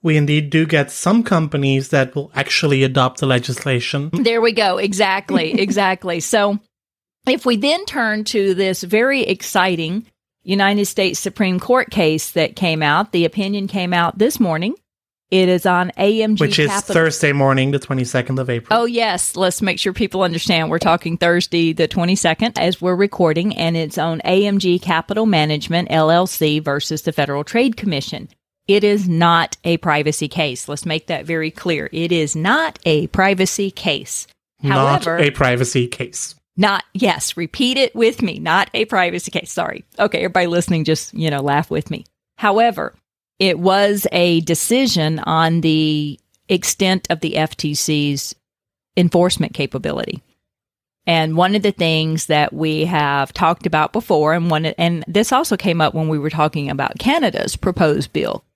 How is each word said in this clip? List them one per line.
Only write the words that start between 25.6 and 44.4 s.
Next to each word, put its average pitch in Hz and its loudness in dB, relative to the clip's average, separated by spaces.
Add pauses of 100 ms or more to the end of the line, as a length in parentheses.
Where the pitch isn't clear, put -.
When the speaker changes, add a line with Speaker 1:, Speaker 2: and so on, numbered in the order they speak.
Speaker 2:
L 156 4
L 175 4
C 151 0
versus 147 -4
the 160 -2
Federal 143 -2
Trade 240 0
Commission. - -6 (360)
It 202 4
is 202 2
not 170 2
a 170 0
privacy 151 -2
case. 147 -4
Let's 147 -8
make 160 -6
that 151 -6
very 160 -4
clear. 147 -4
It 165 -2
is 160 0
not 240 -2
a 156 2
privacy 190 0
case. - -8 (360)
Speaker 1:
Not 139 2
Speaker 2:
However, 165 -2
Speaker 1:
a 147 2
privacy 123 0
case. - -10 (200)
Speaker 2:
Not, 196 0 (100)
yes, 190 -2
repeat 247 -2
it 262 0
with 226 2
me. 196 -4
Not 165 0
a 220 -2
privacy 180 -2
case. - -8
Sorry. - -6 (140)
Okay, 202 0
everybody 180 0
listening, 170 0
just, 156 -2
you 160 -2
know, 143 -4
laugh 143 0
with 156 -4
me. 156 -10 (320)
However, 214 0 (440)
it 190 2
was 202 2
a 175 2